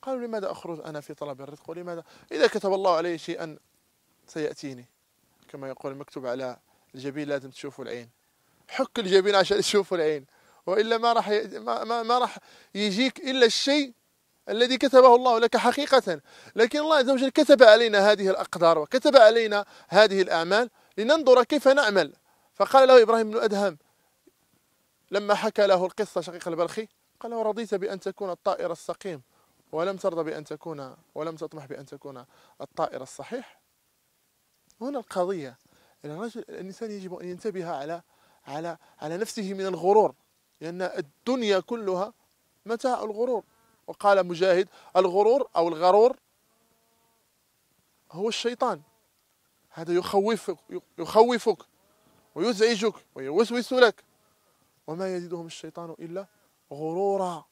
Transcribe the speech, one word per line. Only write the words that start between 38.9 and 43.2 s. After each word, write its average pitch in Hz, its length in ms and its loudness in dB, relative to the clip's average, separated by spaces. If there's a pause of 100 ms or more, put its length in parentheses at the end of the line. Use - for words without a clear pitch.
على 156 160 -8
نفسه 202 360 -8
من 190 120 -8
الغرور، 185 500 2 (460)
لأن 170 200 -10
الدنيا 196 760 -4
كلها 202 540 -6 (520)
متاع 233 380 -4
الغرور. 220 400 -6 (440)